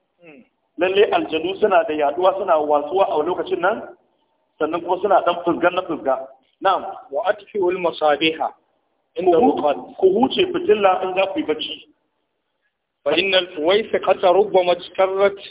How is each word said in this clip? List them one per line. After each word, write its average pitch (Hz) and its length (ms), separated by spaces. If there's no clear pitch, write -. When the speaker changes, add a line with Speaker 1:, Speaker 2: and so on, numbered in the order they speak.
Speaker 1:
Hmm. 165 220
Speaker 2:
Lalle 190 340
aljanu 165 440
suna 190 280
da 156 100
yaduwa, 151 440
suna 185 200
wasuwa 147 520
a 156 140
lokacin 170 360
nan, 208 360
sannan 160 220
kuma 180 200
suna 190 240
dan 175 180
fusgan 165 320
na 185 60
fusga. 135 460
Na'am. 185 220
Speaker 1:
Wa 143 160
atfi'ul 185 520
masabiha 151 680
inda 180 240
Speaker 2:
Ku 156 40
hu-, 139 140
Speaker 1:
ruqat. 143 200
Speaker 2:
ku - 160
huce 233 400
fitilla 196 500
in 190 120
za 190 180
ku 160 60
yi 147 60
bacci. 151 420
Speaker 1:
Fa 143 140
innal 185 380
fuwaysiqata 185 800
rubbama 185 420
iskarrat 190 600